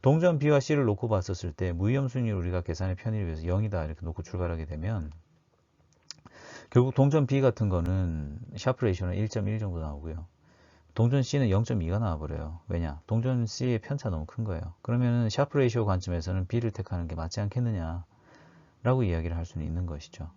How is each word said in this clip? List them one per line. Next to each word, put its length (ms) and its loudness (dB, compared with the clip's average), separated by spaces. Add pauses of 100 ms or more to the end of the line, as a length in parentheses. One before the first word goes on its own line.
동전 380 6
B와 220 6
C를 240 2
놓고 240 2
봤었을 440 -2
때 200 -2
무위험 360 2
수익률 280 0
우리가 240 0
계산의 360 -2
편의를 300 -2
위해서 200 -4
영이다 380 0
이렇게 200 -8
놓고 180 -6
출발하게 440 -4
되면 440 -4 (1600)
결국 240 4
동전 320 6
B 140 2
같은 280 2
거는 720 0 (180)
샤프 280 -2
레이시오는 320 0
일 120 0
점 200 -2
일 100 -2
정도 220 -4
나오고요. 460 -8 (680)
동전 280 4
C는 280 2
영 140 4
점 180 0
이가 160 0
나와버려요. 720 -4
왜냐? 380 -2
동전 400 0
C의 320 0
편차 320 -4
너무 160 -4
큰 180 -6
거예요. 380 -6
그러면은 480 2
샤프 260 0
레이시오 300 4
관점에서는 600 0
B를 240 0
택하는 380 -6
게 60 -8
맞지 260 -6
않겠느냐라고 1600 -4
이야기를 340 0
할 100 -4
수는 200 -6
있는 200 -2
것이죠. 500 -10